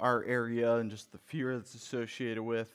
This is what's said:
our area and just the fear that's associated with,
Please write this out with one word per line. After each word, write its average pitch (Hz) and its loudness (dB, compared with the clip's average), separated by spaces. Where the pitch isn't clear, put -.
our 120 4
area 117 2
and 113 2
just 104 -12
the 101 -16
fear 127 -4
that's 117 -10
associated 117 -4
with, 113 -2